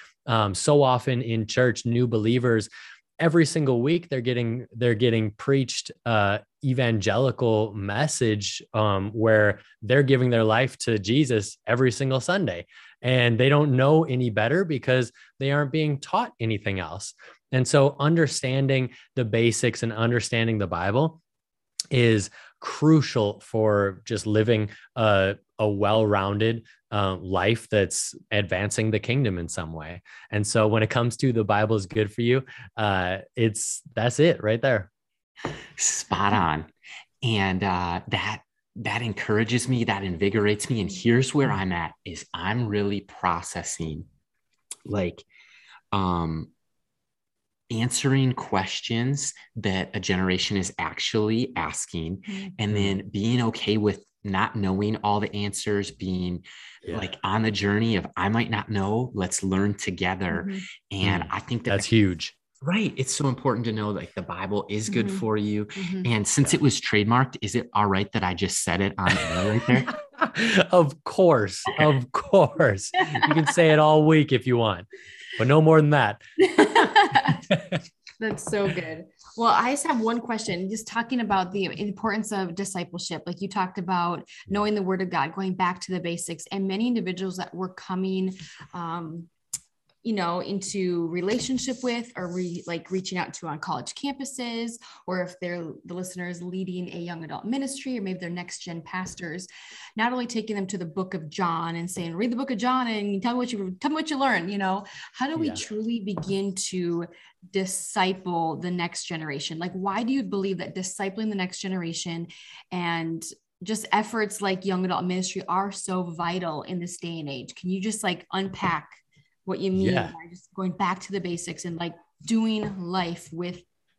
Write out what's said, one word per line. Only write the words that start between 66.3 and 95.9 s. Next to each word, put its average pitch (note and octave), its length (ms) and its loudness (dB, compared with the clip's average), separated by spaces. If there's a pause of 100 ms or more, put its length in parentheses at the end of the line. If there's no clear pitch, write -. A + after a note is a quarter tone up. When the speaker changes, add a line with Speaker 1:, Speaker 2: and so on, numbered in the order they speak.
Speaker 1:
Yeah. E3 60 2
Speaker 2:
it - 40 0
was C#3 200 4
trademarked, A#2 600 4
is G2+ 140 -4
it A#2+ 180 -2
all G#2 120 4
right G2 260 0
that G2+ 120 0
I F#2 100 0
just F#2 300 -2
said F2+ 180 0
it F#2+ 160 0
on G2 80 2 (100)
the - 60 -2
air F2+ 300 -2
right A2+ 160 0
there? B2 180 6 (360)
Speaker 1:
<laughs> - 500 2
Of D#3+ 340 6
course. B2+ 580 4 (160)
Of C#3+ 320 4
course. C#3+ 840 4
You F4 400 2
can D#3 140 4
say D#3+ 240 6
it D3+ 80 8
all D#3 260 8
week D#3 280 6
if A#2+ 120 2
you A#2+ 120 4
want, G#2 280 0 (520)
but A2+ 100 4
no D3 140 8
more D#3 180 10
than D3 120 6
that. A#2 300 4 (160)
Speaker 4:
<laughs> - 1500 4 (300)
That's A3 240 -4
so G3+ 240 0
good. E3 380 -6 (320)
Well, A3+ 180 4
I A#3+ 160 2
just C#4+ 160 -2
have C4+ 140 0
one A3+ 180 0
question, G3+ 500 -4
just A3 180 -8
talking A#3 340 -2
about F#3+ 320 0
the G3 120 0 (140)
importance G#3 540 -4
of F#3+ 200 -4
discipleship. F3 720 -6
Like, F3 160 -8
you G3 60 -6
talked F#3 300 -4
about F3 500 -2 (220)
knowing G#3 260 0
the G3+ 80 -2
word F#3 180 -2
of F#3 80 -4
God, D#3+ 240 -2
going F#3+ 200 -4
back F#3 280 -2
to F#3 120 -6
the F3+ 80 -4
basics, E3+ 500 -6
and G3 160 -2
many G3+ 200 0
individuals F#3 500 -2
that - 180 -8
were F3+ 140 -6
coming, F#3+ 680 -4 (380)
um, E3+ 560 -8 (720)
you A3+ 100 -2
know, F3+ 260 0
into F#3 680 -2
relationship A#3+ 760 -2
with, A#3 340 -4
or F3 160 -8
re-, F3+ 340 -6
like, E3+ 240 -8
reaching F#3+ 260 -4
out D#3+ 180 -4
to - 120 -12
on D#3 120 -8
college D3+ 360 -8
campuses, A#3+ 800 -8 (340)
or F#3 140 -4
if F3+ 180 -8
they're, F3 320 -6 (140)
the F3+ 80 -12